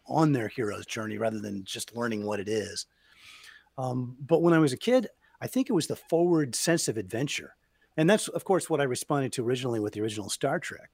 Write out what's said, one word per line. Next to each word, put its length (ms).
on 260
their 160
hero's 360
journey 320
rather 220
than 240
just 320
learning 300
what 140
it 100
is. 360
Um, 420
but 220
when 120
I 60
was 140
a 40
kid, 300
I 60
think 220
it 40
was 140
the 80
forward 600
sense 320
of 100
adventure. 580
And 120
that's, 200
of 160
course, 240
what 120
I 40
responded 480
to 120
originally 340
with 140
the 80
original 280
Star 300
Trek, 340